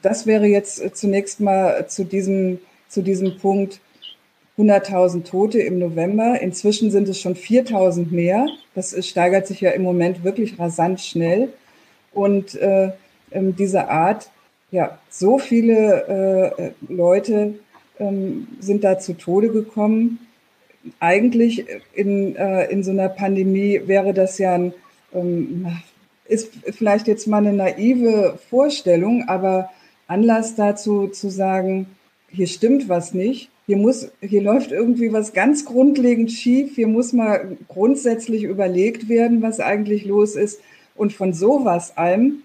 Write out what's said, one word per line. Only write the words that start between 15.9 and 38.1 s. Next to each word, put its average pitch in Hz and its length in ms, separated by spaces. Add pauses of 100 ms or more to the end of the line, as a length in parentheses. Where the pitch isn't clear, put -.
äh, 175 100
äh, - 40 (160)
Leute, 202 680 (440)
ähm, 196 480 (140)
sind 202 240
da 190 140
zu 185 140
Tode 196 360
gekommen. 220 680 (840)
Eigentlich 233 640 (280)
in, 196 440
äh, 190 340
in 196 120
so 190 80
einer 190 180
Pandemie 196 760
wäre 190 280
das 185 240
ja 185 160
ein, 175 200 (400)
ähm, 175 540 (560)
ist - 300 (180)
vielleicht 214 360
jetzt 214 200
mal 208 120
eine 208 120
naive 208 880 (100)
Vorstellung, 233 800
aber 185 440 (360)
Anlass 220 480
dazu 208 520
zu 196 220
sagen, 190 580 (420)
hier 175 180
stimmt 247 400
was 175 260
nicht, 202 360 (180)
hier 202 80
muss, 214 340 (120)
hier 202 200
läuft 220 300
irgendwie 226 400
was 214 220
ganz 254 320
grundlegend 247 640
schief, 269 440
hier 226 120
muss 226 240
mal 208 460 (100)
grundsätzlich 226 760